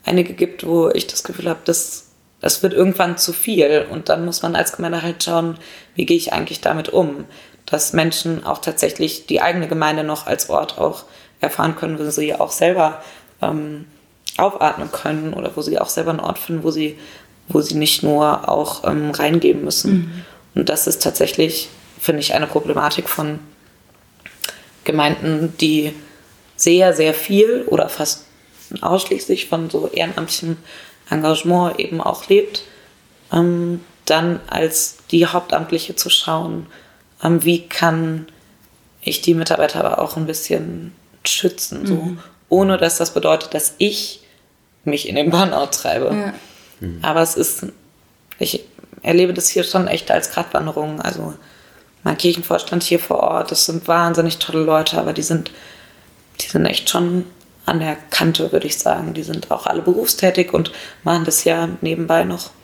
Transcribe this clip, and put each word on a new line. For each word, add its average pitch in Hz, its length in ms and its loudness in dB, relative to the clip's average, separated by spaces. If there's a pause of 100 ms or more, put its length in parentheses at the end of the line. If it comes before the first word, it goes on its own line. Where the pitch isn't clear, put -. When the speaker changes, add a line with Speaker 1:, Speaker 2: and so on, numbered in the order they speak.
Speaker 1:
einige 175 280 2
gibt, - 320 -2
wo 165 240 4
ich - 180 0
das - 180 -6
Gefühl 175 240 -6
hab, 160 160 -6
das, - 420 -4 (320)
das - 240 0
wird 185 100 2
irgendwann 180 440 2
zu 175 160 -2
viel. 151 580 4
Und 160 160 -6
dann 165 160 2
muss 170 180 -4
man 170 140 -2
als 170 160 2
Gemeinde 170 300 -4
halt 170 220 -4
schauen, 165 340 0 (380)
wie 180 100 0
gehe 170 100 6
ich - 160 0
eigentlich - 300 -4
damit 156 260 0
um, 147 380 0 (400)
dass - 260 -2
Menschen 165 540 0
auch - 140 -2
tatsächlich - 680 -2
die - 160 0
eigene 170 260 0
Gemeinde 156 380 0
noch 151 220 -6
als - 220 -2
Ort - 280 -2
auch - 260 -2 (380)
erfahren 156 340 -2
können, 160 240 -6
wo 151 100 -4
sie 151 240 -2
auch - 200 0
selber, 170 480 2 (400)
ähm, 151 440 -4 (520)
aufatmen 170 560 0
können 156 400 -4
oder - 240 -4
wo 151 40 -6
sie 156 180 -2
auch - 100 -2
selber 165 220 -2
einen 165 100 -4
Ort 175 180 -4
finden, 160 240 -6
wo 160 80 0
sie, 151 260 -4 (520)
wo - 100 2
sie 151 160 -2
nicht 151 280 0
nur 151 440 2
auch, - 420 0
ähm, 151 220 -2
reingeben 147 540 2
müssen. 190 260 0
Speaker 2:
Mhm. 175 300 0 (340)
Speaker 1:
Und - 140 2
das 151 180 0
ist 170 140 -2
tatsächlich, 160 680 0 (300)
finde 151 220 -2
ich, - 120 -2
eine 151 140 0
Problematik 151 640 -2
von 151 300 -4 (1400)
Gemeinden, 156 760 0
die 151 340 2 (640)
sehr, 180 360 6
sehr 156 200 4
viel 220 540 4
oder - 220 2
fast - 360 -4 (560)
ausschließlich 190 680 -2
von 165 220 -2
so 156 180 -2
ehrenamtlichem 165 720 -4 (520)
Engagement 160 680 2
eben - 220 -4
auch - 260 -4
lebt, - 360 2 (680)
ähm, 175 500 2 (240)
dann 165 420 2
als - 500 -2 (140)
die 165 160 6
Hauptamtliche 165 680 -2
zu - 140 -4
schauen, 165 580 0 (560)
ähm, 165 200 4
wie 170 240 2
kann 160 600 0 (760)
ich - 200 -4
die 170 120 4
Mitarbeiter 165 500 2
aber - 180 0
auch - 160 -4
ein 160 80 -2
bisschen 165 680 -6 (320)
schützen, - 600 -2
so, 190 100 2
Speaker 2:
Mhm. 170 240 -4 (300)
Speaker 1:
ohne 190 280 6
dass 165 200 2
das 170 160 -2
bedeutet, 160 400 2
dass - 240 -2
ich - 440 -2 (640)
mich 147 220 -2
in - 80 -6
den 147 140 4
Burnout 165 420 2
treibe. - 420 -2
Speaker 2:
Ja. 202 200 -2 (460)
Speaker 3:
Mhm. 85 220 -8
Speaker 1:
Aber 156 200 2
es 165 140 2
ist, - 300 -2 (720)
ich - 260 -2 (360)
erlebe 180 320 4
das 180 160 0
hier 180 140 0
schon 180 240 0
echt - 240 -4
als - 200 2
Gratwanderung. 156 720 -4
Also 160 320 -6 (680)
mein 160 140 -2
Kirchenvorstand 175 680 0
hier 170 160 2
vor - 200 -2
Ort, 170 320 0
das - 140 2
sind 165 220 -4
wahnsinnig 165 520 2
tolle 160 240 -2
Leute, 156 340 2
aber - 160 0
die 160 80 -4
sind, 165 300 -2 (880)
die - 60 -6
sind 160 180 0
echt - 240 -2
schon 175 360 0 (400)
an 165 140 0
der 156 160 -2 (140)
Kante, 165 420 2
würde 156 160 2
ich - 100 -4
sagen. - 360 0
Die 160 100 -8
sind 160 280 -8
auch - 160 -4
alle 170 140 0
berufstätig 180 720 2
und 165 180 0 (320)
machen 165 200 0
das 160 220 0
ja 165 240 2 (120)
nebenbei 165 440 0
noch. 175 240 -8 (140)